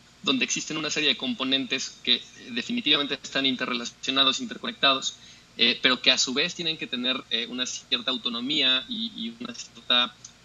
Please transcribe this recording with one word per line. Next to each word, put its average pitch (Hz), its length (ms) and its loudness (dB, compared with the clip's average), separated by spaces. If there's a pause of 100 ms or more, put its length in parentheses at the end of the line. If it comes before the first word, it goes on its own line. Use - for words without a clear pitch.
(220)
donde 127 240 2
existen 156 320 -4
una 151 100 -4
serie 151 220 2
de 123 80 2
componentes 131 840 -2
que, 123 120 4
eh, 117 80 -4 (320)
definitivamente 135 680 0
están 135 220 -2
interrelacionados, 131 960 0
interconectados, 123 760 0 (420)
eh, 120 240 4
pero 127 180 6
que 135 100 4
a 127 60 6
su 127 160 2
vez 156 220 0
tienen 160 240 -4
que 156 80 -6
tener, 127 420 -2
eh, 113 220 -2
una 123 160 -4
cierta 123 440 -4
autonomía 131 760 0
y, 113 260 -4
y 117 260 -8
una 120 140 -8
cierta, - 600 0 (300)